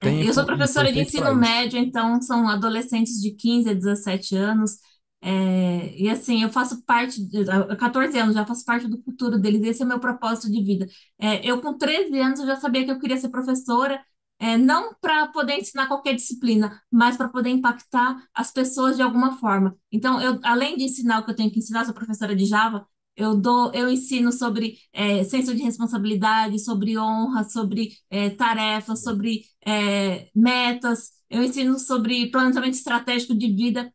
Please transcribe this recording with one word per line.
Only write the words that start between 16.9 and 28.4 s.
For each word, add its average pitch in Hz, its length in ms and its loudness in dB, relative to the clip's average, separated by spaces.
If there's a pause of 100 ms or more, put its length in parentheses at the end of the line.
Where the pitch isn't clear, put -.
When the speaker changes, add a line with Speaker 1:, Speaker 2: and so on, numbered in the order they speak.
Speaker 1:
mas 240 260 6
pra 240 120 -4
poder 247 220 -2
impactar 254 680 0 (140)
as - 180 -4
pessoas 262 440 0
de 254 60 0
alguma 247 360 2
forma. 196 380 2 (160)
Então, 254 280 0
eu, 254 220 0
além 262 340 0
de 262 80 -2
ensinar 233 360 0
o 220 40 -8
que 233 60 -8
eu 208 60 -4
tenho 214 160 2
que 220 80 0
ensinar, 226 240 -2
sou 233 100 -6
professora 214 400 -4
de 190 100 2
Java, 208 400 0 (300)
eu 214 220 0
dou, 233 380 2
eu 247 160 0
ensino 247 420 0
sobre, 226 460 -4 (140)
é, 202 320 0
senso 254 300 -2
de 233 80 -2
responsabilidade, 214 960 0
sobre 220 400 -2
honra, 220 460 0
sobre, 214 460 -4 (200)
é, 202 200 -2
tarefas, 214 720 -2